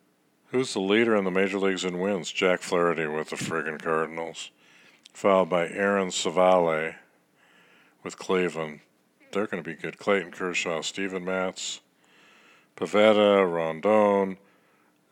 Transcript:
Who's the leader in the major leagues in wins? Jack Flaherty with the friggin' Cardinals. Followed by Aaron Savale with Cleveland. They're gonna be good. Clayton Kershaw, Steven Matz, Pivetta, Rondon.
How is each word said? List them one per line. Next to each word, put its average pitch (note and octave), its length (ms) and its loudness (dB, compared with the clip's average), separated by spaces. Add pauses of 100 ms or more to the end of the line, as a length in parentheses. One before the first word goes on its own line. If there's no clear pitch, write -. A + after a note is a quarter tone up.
(480)
Who's B2+ 260 -2
the A2+ 60 -2
leader A2 360 4
in G2+ 100 2
the F2+ 60 0
major F#2+ 280 0
leagues F#2 260 0
in F2+ 140 -4
wins? F#2+ 320 -4
Jack F#2 300 0
Flaherty E2+ 440 0
with D#2 240 -6
the D#2 60 -8
friggin' D#2 440 -6
Cardinals. E2 680 -6 (640)
Followed F#2+ 380 4
by F2 160 0
Aaron G2 400 0
Savale E2+ 880 2 (1080)
with F2+ 140 -12
Cleveland. D#2+ 600 -4 (520)
They're G2+ 140 -2
gonna F#2 160 -8
be D#2 140 -10
good. - 240 -10
Clayton G2 320 0
Kershaw, E2+ 500 -4
Steven F#2+ 420 -6
Matz, F#2 580 -6 (920)
Pivetta, G2+ 680 4
Rondon. F#2+ 920 2 (720)